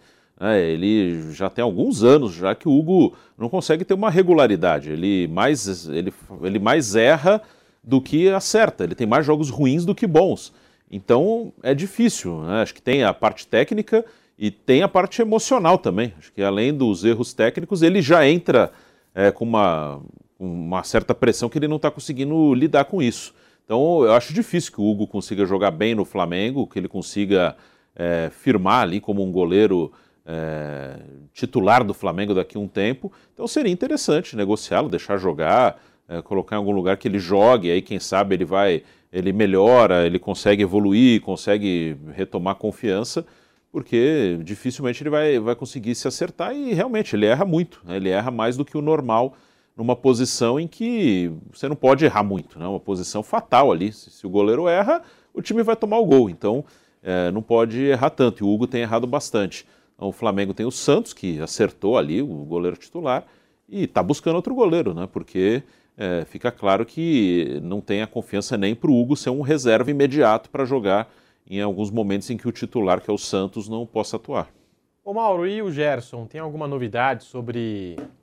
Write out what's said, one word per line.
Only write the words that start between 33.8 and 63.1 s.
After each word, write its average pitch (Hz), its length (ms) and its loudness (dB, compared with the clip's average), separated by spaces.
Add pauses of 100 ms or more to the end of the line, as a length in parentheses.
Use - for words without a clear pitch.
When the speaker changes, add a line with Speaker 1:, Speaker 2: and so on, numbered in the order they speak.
Speaker 1:
negociá-lo, 104 540 -2
deixar 90 280 -4
jogar, 90 640 0 (300)
é, 85 120 -10
colocar 98 360 -4
em - 20 -4
algum 101 140 -2
lugar 95 240 0
que - 100 -6
ele 101 120 -2
jogue, 98 520 4
aí 90 100 0
quem 95 180 -8
sabe 98 360 0
ele 90 100 -2
vai, 92 380 0 (280)
ele 92 200 -2
melhora, 98 760 6
ele 87 140 0
consegue 104 440 0
evoluir, 104 580 4
consegue 92 720 -2 (180)
retomar 95 420 -4
confiança, 110 720 -4 (460)
porque 120 720 0
dificilmente 123 580 -8
ele 151 80 -8
vai, 151 300 0
vai 113 160 -2
conseguir 120 400 -8
se - 100 -6
acertar 170 480 -6
e 277 200 -6
realmente 214 420 -2
ele 104 100 2
erra 131 200 4
muito, 170 400 -2
né? 87 100 -8
Ele 95 140 -2
erra 101 200 0
mais 120 280 -2
do 143 80 -4
que - 120 -8
o 151 40 -4
normal 135 540 0 (400)
numa 117 200 -2
posição 123 640 0
em 165 80 -4
que 156 640 -2 (200)
você - 160 -8
não 147 80 -6
pode 135 300 4
errar 107 180 2
muito, 95 360 -6
né? 87 80 -10
Uma 95 120 -6
posição 95 440 -6
fatal 135 480 2
ali. 92 200 -2
Se, - 180 -20
se - 180 -16
o - 20 -12
goleiro 104 380 0
erra, 208 340 0 (320)
o - 80 -10
time 226 220 -2
vai 220 120 -2
tomar 214 220 -4
o 226 80 2
gol. 131 240 6
Então, 107 340 -4 (380)
é, 90 300 -2
não 104 100 -6
pode 113 400 0
errar 139 300 2
tanto. 120 320 0
E 101 40 0
o 101 60 2
Hugo 113 140 0
tem 123 140 -4
errado 117 260 -2
bastante. 117 600 -4 (280)
Então, 98 140 -10
o - 20 -6
Flamengo 98 420 -4
tem 110 120 -6
o 123 60 -4
Santos, - 420 0
que 82 280 -6
acertou 101 560 -2
ali 82 240 -2
o 147 60 -4
goleiro 85 500 -6
titular, 139 480 -6 (420)